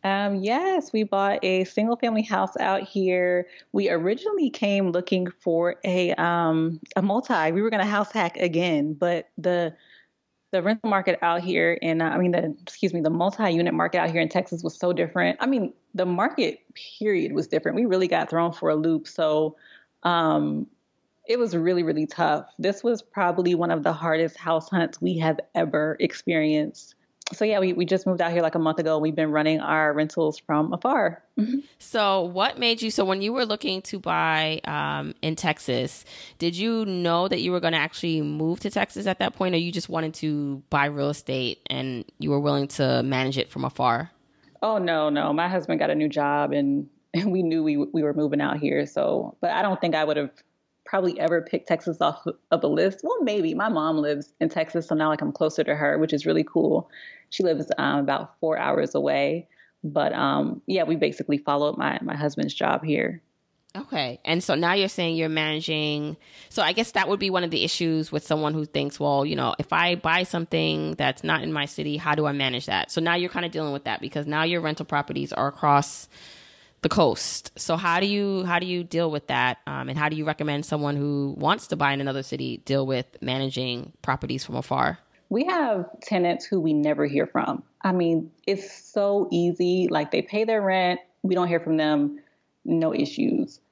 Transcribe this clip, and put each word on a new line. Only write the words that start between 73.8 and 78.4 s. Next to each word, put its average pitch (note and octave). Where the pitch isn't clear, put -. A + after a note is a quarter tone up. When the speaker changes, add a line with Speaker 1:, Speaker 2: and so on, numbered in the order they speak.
Speaker 2:
that A2
because D3
now D3+
your E3+
rental D#3
properties C#3+
are C3
across C#3+
the D3+
coast. -
So -
how E3+
do G3
you, G3+